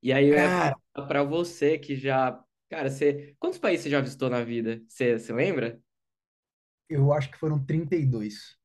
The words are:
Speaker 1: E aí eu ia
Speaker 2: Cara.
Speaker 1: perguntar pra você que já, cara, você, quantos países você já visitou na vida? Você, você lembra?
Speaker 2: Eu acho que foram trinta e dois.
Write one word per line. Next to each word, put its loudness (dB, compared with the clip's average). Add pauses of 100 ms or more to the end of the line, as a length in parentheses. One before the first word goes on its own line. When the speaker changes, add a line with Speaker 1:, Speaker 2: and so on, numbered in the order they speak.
Speaker 1:
E 0
aí 6
eu 8
ia 6
Speaker 2:
Cara. 0 (160)
Speaker 1:
perguntar -10
pra 0
você -2
que -8
já, -2 (260)
cara, -6
você, -2
quantos -4
países 0
você -4
já 2
visitou -4
na -2
vida? -6
Você, 0
você -10
lembra? -2 (1080)
Speaker 2:
Eu 4
acho -2
que -20
foram -2
trinta -2
e 0
dois. -4